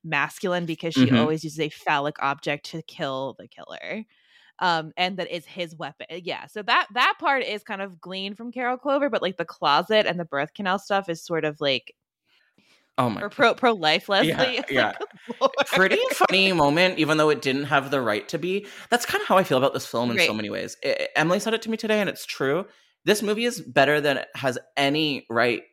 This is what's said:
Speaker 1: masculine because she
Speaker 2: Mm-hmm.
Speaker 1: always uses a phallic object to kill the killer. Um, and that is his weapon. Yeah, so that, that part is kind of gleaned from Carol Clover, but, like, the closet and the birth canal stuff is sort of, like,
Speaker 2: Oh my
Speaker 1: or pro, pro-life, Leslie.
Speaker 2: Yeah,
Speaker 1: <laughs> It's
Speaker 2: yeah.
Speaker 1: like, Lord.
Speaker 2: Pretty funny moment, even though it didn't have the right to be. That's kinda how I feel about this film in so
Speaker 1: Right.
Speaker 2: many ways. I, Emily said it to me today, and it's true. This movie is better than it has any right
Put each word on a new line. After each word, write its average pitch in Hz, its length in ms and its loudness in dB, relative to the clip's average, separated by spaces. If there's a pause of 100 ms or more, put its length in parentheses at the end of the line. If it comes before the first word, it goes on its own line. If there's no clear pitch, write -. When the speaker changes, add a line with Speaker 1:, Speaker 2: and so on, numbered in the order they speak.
Speaker 1:
masculine 165 600 -2
because 160 300 -6
she 131 140 6
Speaker 2:
Mm-hmm. 127 40 4
Speaker 1:
always 151 300 2
uses 151 160 -10
a 151 100 -2
phallic 147 520 -2
object 143 500 -4
to 165 120 -10
kill 135 560 -6
the - 80 -20
killer. - 560 -12 (560)
Um, 160 380 0
and 185 200 -2
that 175 140 -6
is 165 140 -8
his 170 300 -10
weapon. 151 360 -14
Yeah, 170 360 -10
so 208 160 -12
that, 269 300 0
that 285 260 2
part 277 240 0
is 208 200 -6
kind 196 180 -10
of 185 200 -12
gleaned 190 360 -10
from 240 140 -12
Carol 247 260 -4
Clover, 277 320 0
but, 220 140 0
like, 185 140 -2
the 170 80 -4
closet 208 600 2
and 175 120 -2
the 165 60 -6
birth 143 300 -4
canal 196 240 -2
stuff 196 300 -2
is 165 160 -6
sort 160 200 -2
of, 151 160 -4
like, 135 320 -2 (1040)
Speaker 2:
Oh 123 120 2
my 98 140 -4
Speaker 1:
or 208 60 -6
pro, 226 240 4
pro-life, 175 560 2
Leslie. 185 220 4
Speaker 2:
Yeah, - 120 0 (140)
Speaker 1:
<laughs> - 0 -
It's - 140 -6
Speaker 2:
yeah. 113 280 2
Speaker 1:
like, - 400 -12
Lord. - 140 2 (120)
Speaker 2:
Pretty 220 340 4 (140)
funny 190 400 4
moment, 160 460 4
even 156 180 2
though 151 120 6
it 143 120 2
didn't 139 240 0
have 135 260 0
the 139 100 0
right 107 280 0
to 170 100 -6
be. 190 260 -4 (240)
That's 240 160 0
kinda 403 200 -2
how 190 120 4
I 190 60 6
feel 135 140 2
about 131 160 4
this 123 140 -6
film 120 240 -2
in 117 80 -2
so 165 120 2
Speaker 1:
Right. 107 40 -2
Speaker 2:
many 107 140 -6
ways. 98 340 -8
I, - 320 -2
Emily 170 240 2
said 220 140 -2
it 220 100 -2
to 220 60 -8
me 220 80 -2
today, 220 240 0
and 185 80 -2
it's - 160 -10
true. 156 400 -2 (400)
This 208 160 2
movie 214 240 -2
is 240 160 -4
better 143 400 4
than 143 160 2
it - 180 -6
has 127 220 -2 (200)
any 143 520 0
right 117 440 0